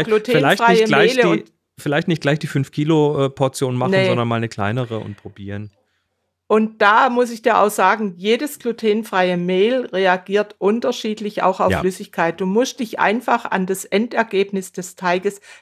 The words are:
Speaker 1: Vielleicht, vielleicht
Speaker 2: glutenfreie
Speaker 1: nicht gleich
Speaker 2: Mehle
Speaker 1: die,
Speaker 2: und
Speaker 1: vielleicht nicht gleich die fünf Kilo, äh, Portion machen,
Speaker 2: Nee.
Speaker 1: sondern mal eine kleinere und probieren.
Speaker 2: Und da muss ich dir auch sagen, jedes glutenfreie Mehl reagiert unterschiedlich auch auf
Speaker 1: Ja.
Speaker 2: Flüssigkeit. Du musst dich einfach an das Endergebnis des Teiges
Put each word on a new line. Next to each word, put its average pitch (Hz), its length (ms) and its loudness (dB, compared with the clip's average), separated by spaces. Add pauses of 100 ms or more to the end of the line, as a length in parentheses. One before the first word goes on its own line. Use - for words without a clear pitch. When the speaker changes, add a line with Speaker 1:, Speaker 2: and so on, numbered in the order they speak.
Speaker 1:
Vielleicht, 214 260 0
vielleicht 196 320 4
Speaker 2:
glutenfreie 233 180 4
Speaker 1:
nicht 220 80 4
gleich 226 320 4
Speaker 2:
Mehle 233 180 4
Speaker 1:
die, - 60 -4
Speaker 2:
und - 100 -20 (260)
Speaker 1:
vielleicht 151 300 -2
nicht 165 140 0
gleich 143 180 0
die - 80 -8
fünf 139 240 -2
Kilo, 151 540 2
äh, 135 40 -2
Portion 131 460 -2
machen, 127 160 -2
Speaker 2:
Nee. 190 160 2
Speaker 1:
sondern 120 200 0
mal 117 80 0
eine 113 140 -2
kleinere 113 500 -4
und 104 180 -12
probieren. 101 540 -14 (720)
Speaker 2:
Und 220 380 0
da 226 260 4
muss 240 220 0
ich 226 100 -12
dir 220 160 2
auch 202 140 2
sagen, 202 460 0
jedes 233 420 -2
glutenfreie 214 800 -2
Mehl 185 500 0
reagiert 190 720 -2
unterschiedlich 214 840 -4
auch 185 180 0
auf 190 120 2
Speaker 1:
Ja. 180 80 0
Speaker 2:
Flüssigkeit. 175 600 -4
Du 190 60 -4
musst 220 340 -2
dich 247 200 -6
einfach 233 500 0
an 190 160 -2
das 185 200 -6
Endergebnis 196 840 -2
des - 240 -12
Teiges 190 460 -2 (200)